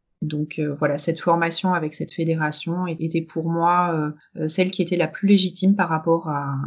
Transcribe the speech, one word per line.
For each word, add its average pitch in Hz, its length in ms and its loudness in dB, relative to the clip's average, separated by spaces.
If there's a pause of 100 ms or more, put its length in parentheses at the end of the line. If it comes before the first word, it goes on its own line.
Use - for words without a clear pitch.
(220)
Donc, 151 360 -4
euh, 147 200 -2
voilà, 147 180 0
cette 160 240 -2
formation 170 540 2
avec 156 180 -2
cette - 200 -8
fédération 165 720 -2
était 165 340 -4
pour 160 240 -6
moi, 170 480 2
euh, 151 480 -4
euh, 156 80 -2
celle 185 220 0
qui - 100 -4
était - 160 0
la 165 120 2
plus 196 200 -2
légitime 190 460 4
par 180 160 0
rapport 165 380 0
à, 143 260 -2 (120)